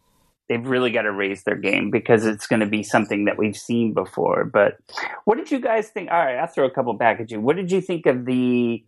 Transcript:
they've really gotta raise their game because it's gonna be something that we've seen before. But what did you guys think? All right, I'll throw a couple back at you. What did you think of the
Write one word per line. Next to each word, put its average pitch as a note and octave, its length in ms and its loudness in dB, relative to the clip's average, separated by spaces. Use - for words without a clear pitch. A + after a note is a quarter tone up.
they've A#2+ 180 -2
really B2+ 220 2
gotta G#2+ 220 0
raise G2 320 -4
their G2+ 120 0
game G2 360 -2
because A2+ 340 4
it's G#2+ 220 -2
gonna A2 180 2
be G#2 180 -2
something G#2 420 0
that F#2+ 120 0
we've G#2 180 -2
seen A#2 380 -2
before. F#2 500 0
But G#2 340 2
what A3 140 2
did F4 140 -8
you C4+ 80 0
guys A3+ 300 0
think? F#3 220 -10
All E3+ 80 2
right, C3+ 160 0
I'll D3+ 120 -4
throw C#3+ 180 0
a B2 60 0
couple A#2+ 220 -2
back A2+ 280 2
at A2+ 100 -12
you. G#2+ 80 -6
What C3 160 2
did F#3 160 -4
you F#3+ 80 2
think F3 280 -6
of B2+ 180 2
the B2 640 0